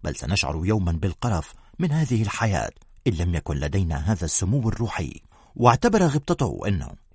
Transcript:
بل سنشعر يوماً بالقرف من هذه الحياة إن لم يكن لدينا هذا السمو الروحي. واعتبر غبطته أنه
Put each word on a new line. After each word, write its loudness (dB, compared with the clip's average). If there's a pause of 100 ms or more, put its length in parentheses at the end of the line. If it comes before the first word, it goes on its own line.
بل -4
سنشعر -2
يوماً 2
بالقرف -2 (240)
من 0
هذه 2
الحياة 0 (360)
إن 2
لم 0
يكن -2
لدينا 0
هذا -2
السمو 0
الروحي. -4 (360)
واعتبر 4
غبطته 0
أنه -2 (260)